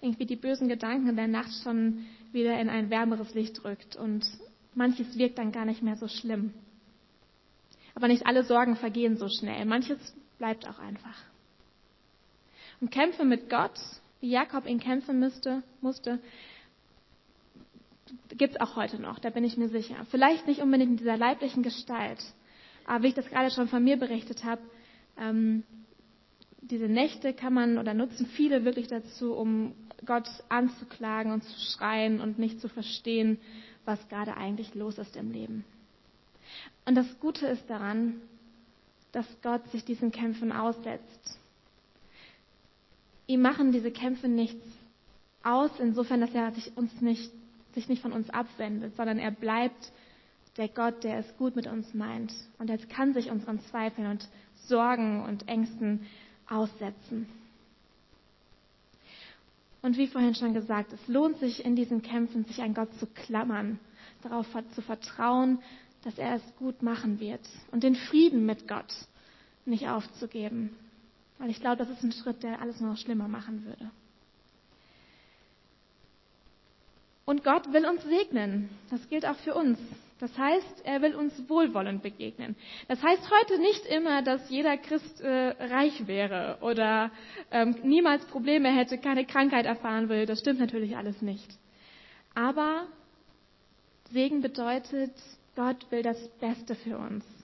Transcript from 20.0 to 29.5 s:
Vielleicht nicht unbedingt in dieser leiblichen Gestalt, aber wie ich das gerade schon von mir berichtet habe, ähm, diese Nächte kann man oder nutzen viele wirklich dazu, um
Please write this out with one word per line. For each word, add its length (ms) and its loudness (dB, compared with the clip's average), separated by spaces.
Vielleicht 360 4
nicht 140 2
unbedingt 320 6
in 40 4
dieser 200 0
leiblichen 460 2
Gestalt, 600 -6
aber 160 0
wie 60 6
ich 60 2
das 140 -4
gerade 220 2
schon 180 0
von 140 4
mir 140 8
berichtet 480 -4
habe, 180 -4
ähm, 460 2
diese 240 -4
Nächte 480 2
kann 180 -2
man 240 4
oder 160 0
nutzen 340 0
viele 380 2
wirklich 220 0
dazu, 480 -6
um 400 0